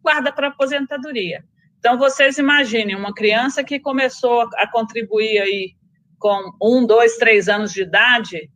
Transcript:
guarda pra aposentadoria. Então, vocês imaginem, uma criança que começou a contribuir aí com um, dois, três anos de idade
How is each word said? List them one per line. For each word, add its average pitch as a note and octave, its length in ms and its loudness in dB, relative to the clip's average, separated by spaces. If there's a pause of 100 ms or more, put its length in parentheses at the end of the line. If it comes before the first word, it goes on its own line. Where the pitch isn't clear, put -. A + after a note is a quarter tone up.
guarda D4 280 0
pra C#4 180 -4
aposentadoria. C4+ 920 -6 (360)
Então, A#3+ 180 2
vocês C4+ 400 2
imaginem, A#3+ 580 0
uma G3+ 160 -8
criança A#3 520 0
que C#4 160 -6
começou B3+ 760 0
a C4+ 160 0
contribuir A3 680 -2
aí G3 340 -4 (460)
com G3 320 -2 (100)
um, A#3+ 240 4
dois, A3+ 320 4
três G#3 320 4
anos G#3 240 -2
de G3 80 -6
idade G3 760 0